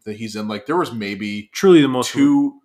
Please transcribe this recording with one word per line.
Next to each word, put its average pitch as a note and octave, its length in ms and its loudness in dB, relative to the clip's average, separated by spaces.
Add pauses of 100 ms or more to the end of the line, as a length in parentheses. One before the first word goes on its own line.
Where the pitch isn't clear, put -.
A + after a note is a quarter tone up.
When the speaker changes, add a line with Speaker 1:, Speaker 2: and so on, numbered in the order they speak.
Speaker 1:
that G#2+ 120 -12
he's G#2+ 180 -10
in. G#2+ 120 -8
Like, G#2 180 -8
there D#3 100 -4
was E3+ 160 -4
maybe G#2 640 -8
Speaker 2:
Truly F3+ 280 6
the C#3 60 4
most B2+ 240 -2
Speaker 1:
two, C#3+ 540 2